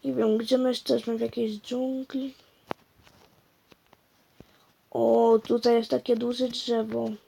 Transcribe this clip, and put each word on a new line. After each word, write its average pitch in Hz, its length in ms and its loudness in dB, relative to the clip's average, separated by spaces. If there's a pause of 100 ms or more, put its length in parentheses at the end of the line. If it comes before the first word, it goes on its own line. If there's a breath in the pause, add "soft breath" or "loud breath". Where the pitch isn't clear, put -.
Nie 269 100 -4
wiem, 220 240 2
gdzie 233 200 0
my 254 120 0
jesteśmy, 233 480 -2
w 226 40 -4
jakiejś 226 400 -4
dżungli. 262 720 -6 (2500 soft breath)
O, 226 560 4
tutaj 233 260 2
jest 233 180 2
takie 247 240 0
duże 240 320 -2
drzewo. 226 640 -4 (180)